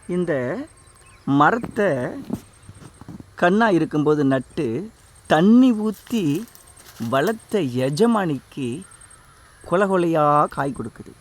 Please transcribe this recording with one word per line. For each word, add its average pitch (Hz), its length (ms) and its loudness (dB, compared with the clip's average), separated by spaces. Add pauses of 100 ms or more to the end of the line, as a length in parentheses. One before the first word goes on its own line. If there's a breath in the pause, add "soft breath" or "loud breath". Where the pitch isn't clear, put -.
(140)
இந்த 175 180 -2 (1040)
மரத்தை 165 500 2 (1500)
கண்ணா 202 280 2 (100)
இருக்கும்போது 151 440 0 (100)
நட்டு, 135 340 -4 (680)
தண்ணி 226 380 6 (160)
ஊத்தி 214 360 -6 (920)
வளர்த்த 196 400 -2 (320)
எஜமானிக்கு 151 840 -2 (1000)
கொலை 190 200 2
கொலையா 165 360 2 (280)
காய் 139 240 -6
கொடுக்குது. 110 420 -12